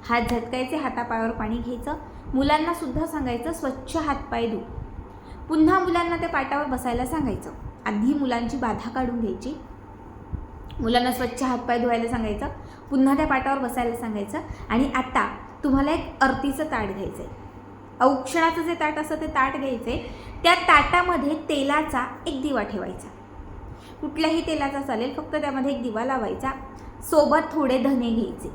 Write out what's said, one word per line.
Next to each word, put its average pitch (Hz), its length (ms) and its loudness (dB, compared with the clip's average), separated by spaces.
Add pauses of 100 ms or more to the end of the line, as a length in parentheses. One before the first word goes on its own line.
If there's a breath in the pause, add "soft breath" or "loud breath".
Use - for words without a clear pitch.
हात 240 220 2
झटकायचे, 254 460 -2
हातापायावर 233 540 -2
पाणी 226 260 -2
घ्यायचं, 240 380 -4 (400 loud breath)
मुलांना 302 400 4
सुद्धा 302 320 -2
सांगायचं, 277 460 -2
"स्वच्छ - 440 -4
हातपाय 277 500 -2
धु." 214 120 -2 (920 loud breath)
पुन्हा 320 300 6
मुलांना 339 380 2
त्या 339 120 -2
पाटावर 285 360 0
बसायला 247 420 -2
सांगायचं. 247 440 -2 (360)
आधी 214 280 2
मुलांची 247 420 0
बाधा 233 340 -2
काढून 240 300 -2
घ्यायची, 226 340 -2 (1300)
मुलांना 247 320 4
स्वच्छ 247 300 -2
हातपाय 240 360 0
धुवायला 233 320 2
सांगायचं, 226 380 -2 (420 loud breath)
पुन्हा 269 260 6
त्या 311 100 4
पाटावर 269 320 2
बसायला 240 380 -2
सांगायचं 214 420 -4 (300 loud breath)
आणि 254 260 4
आता 262 420 0 (280)
तुम्हाला 277 280 4
एक - 280 -2
आरतीचं 269 440 2
ताट 220 240 -2
घ्यायचं 190 340 -6
आहे. - 80 -10 (720)
औक्षणाचं 330 600 4
जे 339 120 0
ताट 302 240 0
असतं, 302 160 -2
ते 311 120 -4
ताट 269 300 2
घ्यायचं 262 340 -2
आहे. - 120 -2 (400 loud breath)
त्या 339 120 10
ताटामध्ये 339 800 6
तेलाचा 285 720 0 (200)
एक 277 160 -4
दिवा 269 200 0
ठेवायचा, 190 460 -6 (920 loud breath)
कुठल्याही 320 460 0
तेलाचा 277 340 -2
चालेल, 254 360 -2
फक्त 302 200 -6
त्यामध्ये 277 360 0
एक 233 100 -2
दिवा 233 220 -2
लावायचा. 247 460 -2 (520 loud breath)
सोबत 294 340 6 (160)
थोडे 269 260 4
धणे 240 320 4
घ्यायचे 220 440 -2